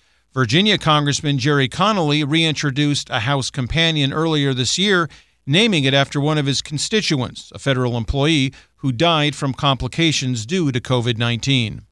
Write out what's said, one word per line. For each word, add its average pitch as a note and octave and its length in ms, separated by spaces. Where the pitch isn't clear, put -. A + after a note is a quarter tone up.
Virginia D3+ 460
Congressman D3 600
Jerry C3+ 300
Connolly D#3+ 560
reintroduced D3 840
a B2 120
House C3 300
companion D3 640
earlier D3+ 400
this B2 260
year, F#3 300
naming E3+ 380
it C3+ 100
after C#3 260
one D#3 180
of C#3 80
his C#3 140
constituents, - 920
a - 60
federal B2+ 360
employee C#3+ 560
who C3+ 140
died D3 460
from C3+ 180
complications C3 880
due D3+ 280
to A#2 80
covid A#2+ 380
nineteen. A#2 720